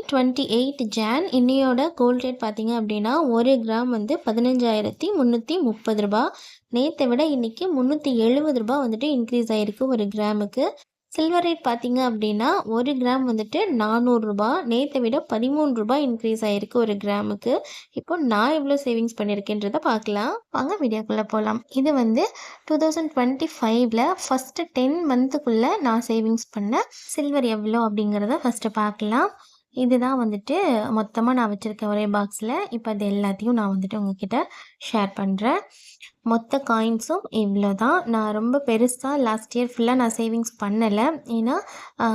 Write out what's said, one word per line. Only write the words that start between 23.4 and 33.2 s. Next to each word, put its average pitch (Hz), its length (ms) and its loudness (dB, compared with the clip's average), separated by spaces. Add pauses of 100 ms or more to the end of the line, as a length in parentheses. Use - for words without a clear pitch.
ஃபைவ்ல 226 480 2 (220)
ஃபர்ஸ்ட் 262 360 -4 (160)
டென் 269 220 2 (120)
மந்த்துக்குள்ள 247 540 2 (220)
நான் 233 240 2
சேவிங்ஸ் 226 360 0 (100)
பண்ண 220 260 0 (320)
சில்வர் 285 400 0
எவ்வளோ 214 320 0
அப்படிங்கிறத 208 560 0
ஃபர்ஸ்ட் 233 260 -2 (120)
பார்க்கலாம். 214 500 0 (440)
இதுதான் 254 480 2
வந்துட்டு 214 340 -2 (400)
மொத்தமா 226 400 0
நான் 226 160 2
வச்சிருக்க 214 400 -8
ஒரே 208 120 0 (120)
பாக்ஸ்ல. 208 340 -2 (260)
இப்போ 226 180 -6
அது 202 180 -4
எல்லாத்தையும் 202 480 0